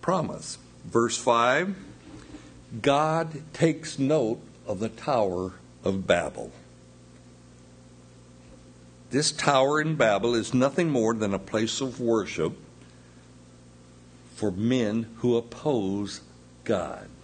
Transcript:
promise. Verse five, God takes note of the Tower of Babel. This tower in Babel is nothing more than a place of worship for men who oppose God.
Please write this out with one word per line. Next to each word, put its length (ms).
promise. 560
Verse 320
five, 580
God 600
takes 480
note 400
of 140
the 100
Tower 640
of 240
Babel. 440
This 240
tower 480
in 140
Babel 400
is 180
nothing 360
more 240
than 200
a 60
place 420
of 180
worship 540
for 160
men 560
who 180
oppose 840
God. 460